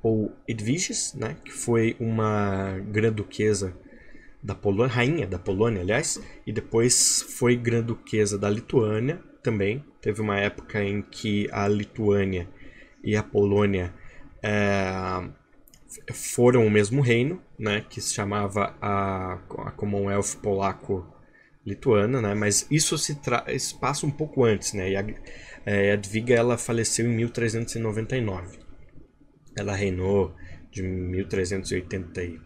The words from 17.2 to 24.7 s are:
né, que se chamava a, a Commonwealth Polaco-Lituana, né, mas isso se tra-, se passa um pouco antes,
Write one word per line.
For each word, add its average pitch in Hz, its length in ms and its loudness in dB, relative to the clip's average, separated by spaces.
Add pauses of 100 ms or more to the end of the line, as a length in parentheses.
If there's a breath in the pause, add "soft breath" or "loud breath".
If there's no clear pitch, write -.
né, 107 300 -2
que - 120 -12
se - 120 -6
chamava 101 680 -2
a, 98 540 -2
a - 380 -10
Commonwealth 101 680 0
Polaco-Lituana, 101 1800 0
né, 104 140 0
mas 104 360 2
isso 156 280 2
se 147 180 -4
tra-, 120 300 -2 (120)
se - 200 -6
passa 139 260 -2
um 147 60 2
pouco 139 340 0
antes, 107 300 2